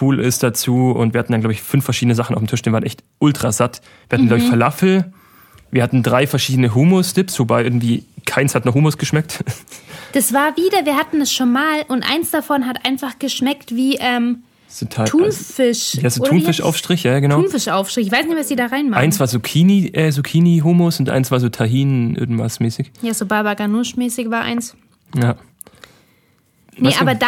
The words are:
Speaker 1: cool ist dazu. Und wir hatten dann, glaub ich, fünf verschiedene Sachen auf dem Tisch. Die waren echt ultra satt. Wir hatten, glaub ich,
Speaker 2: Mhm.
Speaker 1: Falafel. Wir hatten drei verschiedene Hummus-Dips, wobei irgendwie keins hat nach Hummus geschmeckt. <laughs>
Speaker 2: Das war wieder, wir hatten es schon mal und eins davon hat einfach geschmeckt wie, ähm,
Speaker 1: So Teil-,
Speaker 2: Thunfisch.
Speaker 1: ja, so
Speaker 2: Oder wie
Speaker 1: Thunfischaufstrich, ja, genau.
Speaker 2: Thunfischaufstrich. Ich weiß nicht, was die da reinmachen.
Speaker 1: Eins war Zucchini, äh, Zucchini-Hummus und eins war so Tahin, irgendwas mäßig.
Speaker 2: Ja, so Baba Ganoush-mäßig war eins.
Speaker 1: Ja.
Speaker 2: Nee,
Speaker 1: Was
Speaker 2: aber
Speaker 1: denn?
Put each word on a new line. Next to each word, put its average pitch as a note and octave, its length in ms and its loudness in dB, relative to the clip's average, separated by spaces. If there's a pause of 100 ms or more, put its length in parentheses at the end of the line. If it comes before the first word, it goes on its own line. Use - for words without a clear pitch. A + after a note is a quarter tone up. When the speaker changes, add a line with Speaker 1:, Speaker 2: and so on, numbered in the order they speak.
Speaker 1:
cool C3+ 200 2
ist B2 220 -2
dazu. B2 500 0
Und A2+ 220 0
wir A#2 40 0
hatten A#2+ 140 -4
dann, A2 80 0
glaub A2 120 0
ich, G#2+ 100 -6
fünf - 220 0
verschiedene A#2+ 300 0
Sachen A2+ 220 -2
auf - 40 -2
dem A2 80 -2
Tisch. - 140 -4
Die A2+ 100 0
waren A2 120 0
echt - 180 -10 (160)
ultra C#3+ 340 0
satt. - 280 -2 (280)
Wir A#2+ 100 0
hatten, B2+ 100 4
glaub A#2 100 4
ich, A#2+ 80 2
Speaker 2:
Mhm. B2 40 2
Speaker 1:
Falafel. F3+ 640 2 (580)
Wir B2 120 2
hatten A#2+ 200 2
drei B2 240 2
verschiedene B2+ 480 0
Hummus-Dips, F#3 680 2
wobei A#2 240 2
irgendwie A#2 400 0 (240)
keins C#3 260 0
hat A#2 100 -2
nach A#2+ 100 0
Hummus D3+ 240 2
geschmeckt. - 500 -4
<laughs> B2 60 -6 (600)
Speaker 2:
Das C4+ 180 0
war C#4+ 240 0
wieder, F4+ 300 2
wir C#4+ 100 0
hatten D#4 240 -2
es C4 100 0
schon B3 220 0
mal D4+ 360 0
und B3+ 140 -2
eins D#4+ 280 -2
davon C#4+ 360 -2
hat B3 200 -6
einfach C4 320 -6
geschmeckt C4 580 -4
wie, C4 240 0
ähm, A#3+ 420 -2 (240)
Speaker 1:
So - 200 -10
Teil-, A2+ 200 -2
Speaker 2:
Thunfisch. C4+ 880 0
Speaker 1:
ja, B2+ 120 0
so - 140 -2
Speaker 2:
Oder C4+ 100 2
wie - 60 6
Speaker 1:
Thunfischaufstrich, E3 640 0
ja, B2+ 180 2
genau. C#3+ 220 4
Speaker 2:
Thunfischaufstrich. G3 640 -2
Ich F#3+ 60 -2
weiß C4+ 140 2
nicht, E4 120 -2
was D4+ 100 -4
die C#4 80 -2
da A#3+ 100 0
reinmachen. C4 380 0
Speaker 1:
Eins D#3 160 2
war C3 80 2
Zucchini, E3+ 640 2
äh, D#3 180 0
Zucchini-Hummus E3+ 880 2
und B2 100 0
eins B2+ 200 0
war B2+ 100 2
so A#2+ 100 0
Tahin, B2 680 0
irgendwas A2+ 420 -4
mäßig. A2+ 320 -4 (120)
Speaker 2:
Ja, A3+ 100 -4
so G#3+ 140 -4
Baba G#3 260 0
Ganoush-mäßig A#3 800 -4
war A3+ 100 -2
eins. A#3 340 -6 (400)
Speaker 1:
Ja. A#2+ 220 0 (1400)
Speaker 2:
Nee, B3+ 100 2
Speaker 1:
Was - 140 2
Speaker 2:
aber C4 120 2
Speaker 1:
denn? G#3+ 140 -4